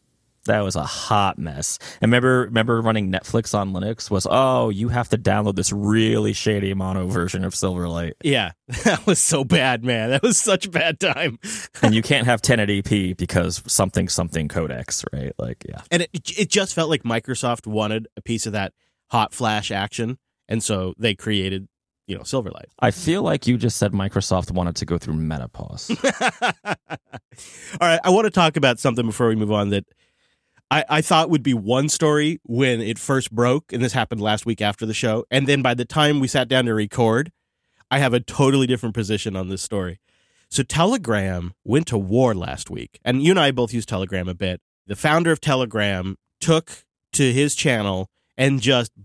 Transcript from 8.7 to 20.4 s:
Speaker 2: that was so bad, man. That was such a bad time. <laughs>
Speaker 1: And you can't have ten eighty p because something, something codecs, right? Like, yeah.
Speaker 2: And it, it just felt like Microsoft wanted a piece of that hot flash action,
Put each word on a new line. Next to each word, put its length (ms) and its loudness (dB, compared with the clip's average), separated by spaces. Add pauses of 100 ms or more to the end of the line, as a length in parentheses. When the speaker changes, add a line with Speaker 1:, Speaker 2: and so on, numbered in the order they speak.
Speaker 2:
that 220 2
was 140 4
so 240 2
bad, 400 2
man. 260 0
That 140 0
was 140 4
such 280 0
a 40 -8
bad 300 -2
time. 440 -2
<laughs> 60 -10 (320)
Speaker 1:
And 140 4
you 60 4
can't 240 0
have 160 2
ten 180 4
eighty 220 0
p 320 0
because 540 -2
something, 420 0
something 380 -2
codecs, 680 -6
right? 240 -8
Like, 300 -8
yeah. 140 -16 (100)
Speaker 2:
And 100 2
it, 80 -6 (280)
it 120 0
just 240 0
felt 160 0
like 140 0
Microsoft 640 -2
wanted 400 -2 (100)
a 40 -16
piece 240 -4
of 80 -6
that 200 -4 (340)
hot 260 0
flash 380 -2
action, 460 -4 (300)